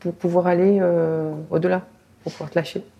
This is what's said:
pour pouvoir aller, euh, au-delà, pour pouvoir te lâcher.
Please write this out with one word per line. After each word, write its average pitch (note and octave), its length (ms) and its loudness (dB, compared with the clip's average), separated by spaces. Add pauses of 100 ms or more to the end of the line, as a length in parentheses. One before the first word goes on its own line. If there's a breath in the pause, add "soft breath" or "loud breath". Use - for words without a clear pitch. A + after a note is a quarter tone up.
pour F3 120 -6
pouvoir F3 360 0
aller, F#3 340 4
euh, D#3+ 500 0 (180)
au-delà, F3+ 300 0 (420)
pour E3 100 -8
pouvoir D#3 180 -12
te - 80 -2
lâcher. E3 260 -6 (160)